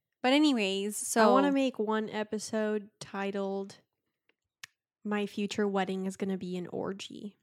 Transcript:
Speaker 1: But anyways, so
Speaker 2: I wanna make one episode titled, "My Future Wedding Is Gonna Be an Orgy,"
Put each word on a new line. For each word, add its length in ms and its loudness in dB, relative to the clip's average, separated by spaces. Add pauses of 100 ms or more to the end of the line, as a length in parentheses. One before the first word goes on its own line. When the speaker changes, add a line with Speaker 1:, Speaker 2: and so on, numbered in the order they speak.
(220)
Speaker 1:
But 120 4
anyways, 640 2
so 320 4
Speaker 2:
I 40 8
wanna 200 6
make 280 0
one 300 0
episode 800 -4 (100)
titled, 800 -6 (1300)
"My 220 -2
Future 420 -2
Wedding 380 -2
Is 100 -4
Gonna 220 -2
Be 200 -6
an 100 -6
Orgy," 760 -8